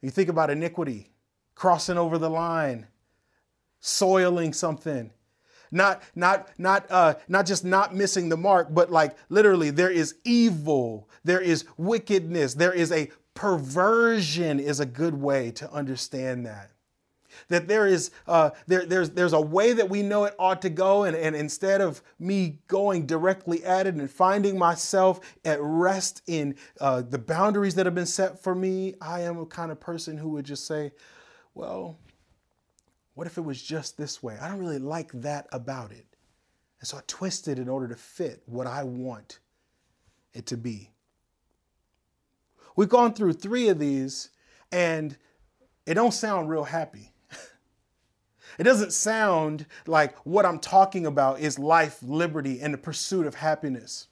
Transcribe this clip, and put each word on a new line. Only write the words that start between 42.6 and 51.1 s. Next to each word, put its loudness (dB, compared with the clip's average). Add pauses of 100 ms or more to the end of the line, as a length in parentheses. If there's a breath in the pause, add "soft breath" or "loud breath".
We've 4
gone 4
through 0
three -2
of 4
these, -4 (420 soft breath)
and -2 (680)
it -2
don't 2
sound -4
real -2
happy. -8 (180)
<laughs> -20 (1200 loud breath)
It -2
doesn't 4
sound 0 (200 loud breath)
like 2
what 2
I'm 0
talking 4
about 0